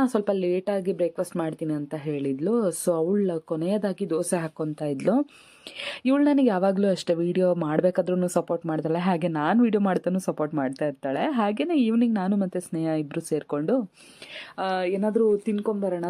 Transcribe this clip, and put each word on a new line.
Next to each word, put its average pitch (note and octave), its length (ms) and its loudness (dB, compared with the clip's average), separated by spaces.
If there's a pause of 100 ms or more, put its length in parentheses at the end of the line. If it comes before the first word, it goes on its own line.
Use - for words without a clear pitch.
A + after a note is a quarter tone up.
ಸ್ವಲ್ಪ G#3+ 260 0
ಲೇಟಾಗಿ F#3 600 0
ಬ್ರೇಕ್‌ಫಾಸ್ಟ್ F3 440 -2
ಮಾಡ್ತೀನಿ D#3+ 380 -2
ಅಂತ D3 200 -6
ಹೇಳಿದ್ಲು. D3+ 760 -2
So - 220 -2
ಅವಳು F3 480 0
ಕೊನೆಯದಾಗಿ F#3+ 680 -2
ದೋಸೆ E3+ 260 0
ಹಾಕ್ಕೊಂತಾ D#3 480 -4
ಇದ್ಲು. F#3 440 2 (760)
ಇವಳು C#4 200 4
ನನಗೆ C#4 220 6
ಯಾವಾಗ್ಲೂ G3 420 2
ಅಷ್ಟೇ, F3 260 0
ವಿಡಿಯೋ F3 400 2
ಮಾಡ್ಬೇಕಾದ್ರೂನು F3 760 2
ಸಪೋರ್ಟ್ E3+ 380 -2
ಮಾಡ್ತಾಳೆ, D#3+ 320 0
ಹಾಗೆ F3 300 0
ನಾನ್ D#3+ 320 2
ವಿಡಿಯೋ G#3+ 200 4
ಮಾಡ್ತಾನೂ F#3 380 0
ಸಪೋರ್ಟ್ D#3 360 -2
ಮಾಡ್ತಾ C3+ 320 -2
ಇರ್ತಾಳೆ. C#3+ 440 -4
ಹಾಗೇನೆ A#3 460 0
ಈವ್ನಿಂಗ್ A#3 380 2
ನಾನು G3 220 0
ಮತ್ತೆ F#3 240 -2
ಸ್ನೇಹ D#3+ 280 -4
ಇಬ್ರು D#3 320 -2
ಸೇರ್ಕೊಂಡು, D#3+ 720 -2 (640)
ಆ, F#3 240 -2
ಏನಾದ್ರೂ G#3 540 2
ತಿನ್ಕೊಂಬರೋಣ, G3+ 720 -2